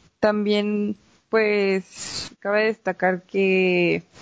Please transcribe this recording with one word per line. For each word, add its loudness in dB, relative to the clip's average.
también, 0
pues, -2
cabe 0
destacar -2
que 2